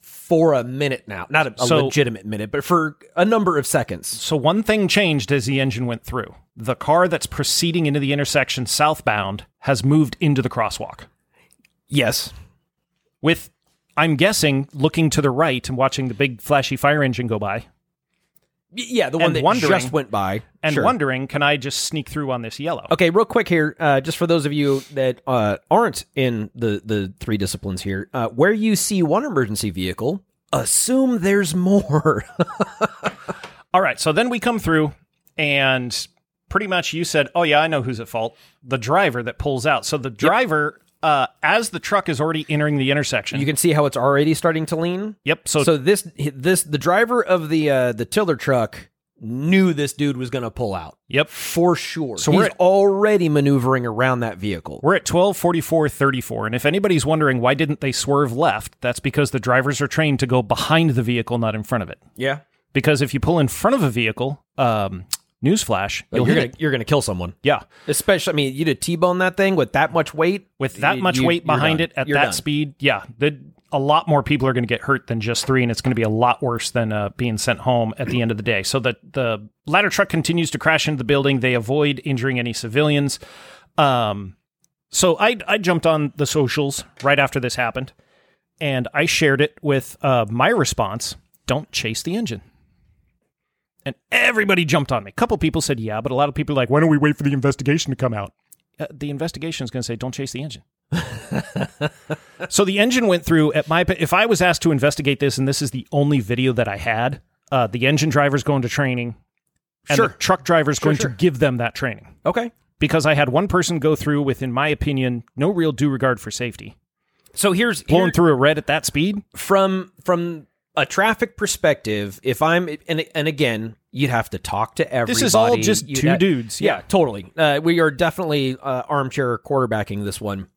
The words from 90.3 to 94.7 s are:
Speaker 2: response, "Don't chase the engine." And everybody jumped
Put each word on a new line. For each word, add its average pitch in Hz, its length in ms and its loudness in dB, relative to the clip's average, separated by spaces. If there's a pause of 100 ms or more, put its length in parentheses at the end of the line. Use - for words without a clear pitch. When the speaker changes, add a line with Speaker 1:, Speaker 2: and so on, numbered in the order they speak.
Speaker 2:
response, 120 680 -2 (300)
"Don't 143 260 -4
chase - 300 -6
the 170 120 -6
engine." 117 280 -6 (1400)
And 135 100 -8 (160)
everybody 214 540 2
jumped 147 260 0